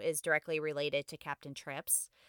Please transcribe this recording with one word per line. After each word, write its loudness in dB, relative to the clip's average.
is 0
directly 2
related 0
to -12
Captain -8
Tripp's. -2